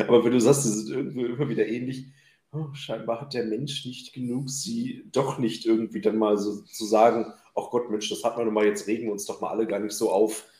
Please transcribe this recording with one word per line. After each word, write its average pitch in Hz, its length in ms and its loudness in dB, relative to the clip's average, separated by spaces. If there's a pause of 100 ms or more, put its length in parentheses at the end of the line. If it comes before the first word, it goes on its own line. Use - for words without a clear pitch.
aber 117 180 6
wenn 120 80 4
du 127 80 4
sagst, 135 240 6
sie 113 80 2
sind 107 180 -4
irgendwo 127 340 -4
immer 123 240 -2
wieder 110 180 0
ähnlich, 123 400 -6 (460)
oh, 151 220 -6
scheinbar 113 460 -6
hat 139 140 -10
der 120 100 -2
Mensch 113 420 -4
nicht - 260 -14
genug, 127 380 -6
sie 120 640 -6
doch 139 260 0
nicht 113 260 -2
irgendwie 110 360 2
dann 107 180 2
mal 107 180 4
so 101 260 -2
zu - 220 -12
sagen, 110 480 4 (220)
"Ach - 160 -4
Gott, 120 200 0
Mensch, 104 180 -2
das 98 160 -4
hat 113 120 0
man 120 100 0
nun 107 80 0
mal, 104 120 6
jetzt 104 200 2
regen 110 200 -2
wir 107 60 -2
uns 101 140 -6
doch - 140 -6
mal 90 100 -4
alle 110 160 0
gar 98 120 -2
nicht 104 160 -4
so 107 160 0
auf." 107 340 2 (160)